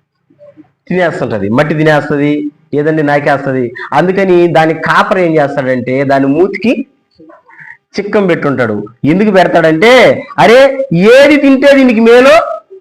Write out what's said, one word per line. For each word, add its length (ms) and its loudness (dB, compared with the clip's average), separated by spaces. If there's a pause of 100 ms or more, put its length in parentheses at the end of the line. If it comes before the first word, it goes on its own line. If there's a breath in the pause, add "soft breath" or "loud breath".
(880)
తినేస్తుంటది, 640 -4
మట్టి 260 -2
తినేస్తది, 760 -2 (220)
ఏదంటే 300 -2
నాకేస్తది. 680 -4 (200 loud breath)
అందుకని 540 0
దాని 260 0
కాపరి 520 -2
ఏం 100 -2
చేస్తాడంటే 680 -4
దాని 220 0
మూతికి 600 -2 (1120 loud breath)
చిక్కం 280 -2
పెట్టుంటాడు. 580 -4 (200)
ఎందుకు 260 0
పెడతాడంటే, 920 2 (160)
"అరే, 540 2
ఏది 440 4
తింటే 380 2
దీనికి 240 2
మేలో 640 2 (200)